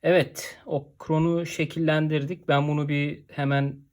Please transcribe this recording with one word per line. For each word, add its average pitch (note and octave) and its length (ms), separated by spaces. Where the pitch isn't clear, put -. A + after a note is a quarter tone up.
Evet, - 640
o C#3+ 220
kronu E3 480
şekillendirdik. D#3 1000
Ben D3 200
bunu D3 200
bir C#3+ 400
hemen C#3 480